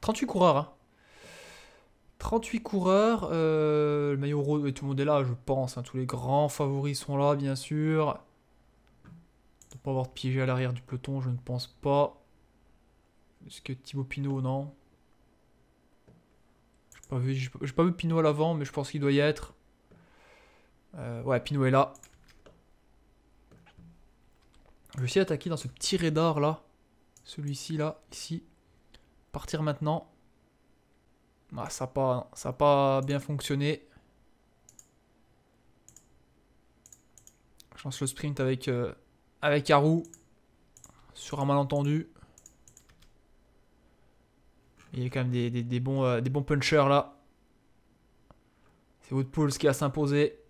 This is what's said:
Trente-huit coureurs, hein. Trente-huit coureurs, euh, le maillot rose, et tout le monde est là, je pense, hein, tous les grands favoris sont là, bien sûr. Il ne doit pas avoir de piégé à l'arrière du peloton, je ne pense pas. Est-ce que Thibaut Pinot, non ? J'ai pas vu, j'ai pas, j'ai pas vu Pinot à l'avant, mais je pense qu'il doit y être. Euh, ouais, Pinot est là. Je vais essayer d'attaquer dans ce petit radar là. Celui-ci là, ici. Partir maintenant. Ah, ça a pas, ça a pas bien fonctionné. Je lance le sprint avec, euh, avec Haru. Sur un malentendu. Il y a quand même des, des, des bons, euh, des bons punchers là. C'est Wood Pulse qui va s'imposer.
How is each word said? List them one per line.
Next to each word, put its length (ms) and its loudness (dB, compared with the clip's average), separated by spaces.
Trente-huit 240 -2
coureurs, 300 4
hein. 160 -2
Trente-huit 420 -2
coureurs, 720 2
euh, 800 2
le 60 0
maillot 240 -2
rose, 240 0
et 80 -2
tout 100 -12
le 40 -4
monde 120 -2
est 40 2
là, 180 4
je 100 0
pense, 320 -2
hein, 40 -8
tous 140 -10
les 100 -4
grands 420 0
favoris 500 -2
sont 180 -4
là, 200 4
bien 180 -2
sûr. 640 0
Il 40 -20
ne 600 -20
doit 140 -20
pas 60 -6
avoir 160 -2
de 40 -12
piégé 320 -2
à 40 0
l'arrière 260 0
du 100 -6
peloton, 380 -6
je 100 -4
ne 60 -2
pense 320 -8
pas. 520 0
Est-ce 160 -20
que 100 -10
Thibaut 300 -10
Pinot, 380 -4
non ? 340 -4
J'ai 140 -20
pas 100 -4
vu, 160 -2
j'ai 140 -4
pas, 140 -16
j'ai 100 -8
pas 120 4
vu 80 2
Pinot 260 0
à 40 2
l'avant, 320 2
mais 100 -4
je 80 -12
pense 180 -6
qu'il 100 -6
doit 120 2
y 80 4
être. 340 0
Euh, 260 -10
ouais, 160 2
Pinot 260 0
est 60 6
là. 220 4
Je 60 -6
vais 60 -2
essayer 140 2
d'attaquer 280 -2
dans 80 -2
ce 120 -8
petit 280 -4
radar 440 2
là. 200 2
Celui-ci 540 -8
là, 240 -4
ici. 300 -10
Partir 300 -6
maintenant. 480 -2
Ah, 140 -10
ça 140 -8
a 20 -8
pas, 480 -2
ça 160 -8
a 20 -6
pas 480 4
bien 180 -2
fonctionné. 720 -2
Je 80 -18
lance 180 -8
le 40 -2
sprint 340 -6
avec, 280 -2
euh, 240 -2
avec 300 2
Haru. 320 6
Sur 260 -8
un 60 0
malentendu. 600 0
Il 100 -6
y 40 -2
a 20 -2
quand 120 -4
même 100 0
des, 180 0
des, 140 -2
des 180 -2
bons, 240 0
euh, 160 2
des 80 -2
bons 140 -2
punchers 440 4
là. 300 2
C'est 140 -12
Wood 160 -2
Pulse 260 0
qui 80 -6
va 80 6
s'imposer. 680 0